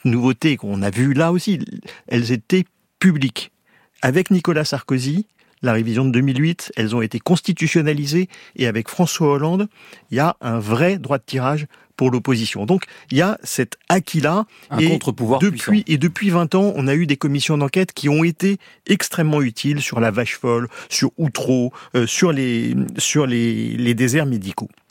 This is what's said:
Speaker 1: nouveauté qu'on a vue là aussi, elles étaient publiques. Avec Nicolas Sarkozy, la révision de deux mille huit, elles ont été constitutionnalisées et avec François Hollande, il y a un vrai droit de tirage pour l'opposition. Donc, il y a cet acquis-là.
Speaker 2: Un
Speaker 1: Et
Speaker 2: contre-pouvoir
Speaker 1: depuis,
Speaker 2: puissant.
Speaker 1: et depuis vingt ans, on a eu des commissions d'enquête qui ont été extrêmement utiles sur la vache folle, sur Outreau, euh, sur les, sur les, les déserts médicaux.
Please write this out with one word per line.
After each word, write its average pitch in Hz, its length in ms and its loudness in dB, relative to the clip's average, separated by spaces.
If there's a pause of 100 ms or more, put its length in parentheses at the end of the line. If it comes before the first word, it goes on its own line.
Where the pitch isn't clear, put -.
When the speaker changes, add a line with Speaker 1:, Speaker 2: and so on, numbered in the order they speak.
Speaker 1:
nouveauté 123 520 2
qu'on 101 240 -6
a 101 80 0
vue 127 240 0
là 160 180 2
aussi, 180 280 0 (480)
elles 120 240 -2
étaient 175 340 0 (320)
publiques. 151 540 0 (500)
Avec 139 300 2
Nicolas 165 340 2
Sarkozy, 139 600 -2 (340)
la 123 120 0
révision 113 300 0
de 135 60 2
deux 123 120 4
mille 135 200 0
huit, 165 340 -2
elles 110 200 -2
ont 117 80 0
été 110 160 -4
constitutionnalisées 156 1080 0 (280)
et 127 100 -2
avec 113 240 -2
François 156 440 0
Hollande, 170 360 0 (400)
il 110 80 -4
y - 20 2
a 160 220 0
un 117 160 -2
vrai 117 400 0
droit 143 220 -2
de - 40 -10
tirage 139 440 -2 (300)
pour 127 120 4
l'opposition. 113 560 0
Donc, 185 200 2 (260)
il 135 80 2
y - 20 4
a 196 220 0
cet - 340 -4 (100)
acquis-là. 175 600 0 (240)
Speaker 2:
Un 135 80 0
Speaker 1:
Et 160 100 4
Speaker 2:
contre-pouvoir 127 500 0
Speaker 1:
depuis, 185 200 2
Speaker 2:
puissant. 208 260 2
Speaker 1:
et 156 140 0
depuis 175 320 0
vingt 170 240 2
ans, 196 200 2
on 135 120 0
a 139 80 2
eu 170 100 2
des 143 100 0
commissions 143 440 0
d'enquête 180 340 0
qui 147 160 -2
ont 151 140 2
été 180 340 0 (300)
extrêmement 156 520 0
utiles 139 420 -2
sur 120 180 -4
la 117 100 2
vache 117 280 -2
folle, 120 300 0 (220)
sur - 300 0
Outreau, 127 520 0 (220)
euh, 120 140 2
sur 175 240 2
les, 123 420 -2 (240)
sur 151 300 0
les, 117 500 -2
les 120 160 0
déserts 127 320 0
médicaux. 104 440 -6 (220)